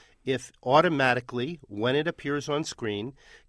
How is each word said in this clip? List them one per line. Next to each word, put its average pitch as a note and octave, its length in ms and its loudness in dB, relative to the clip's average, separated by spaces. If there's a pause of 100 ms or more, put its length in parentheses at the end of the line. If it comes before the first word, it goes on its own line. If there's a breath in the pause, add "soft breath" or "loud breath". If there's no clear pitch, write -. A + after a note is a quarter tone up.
(240 soft breath)
if C3 280 -4 (120)
automatically, C3+ 1040 2
when A2 280 -2
it D3+ 120 0
appears D3 400 -4
on D3 160 -2
screen, A2 500 -6 (360 soft breath)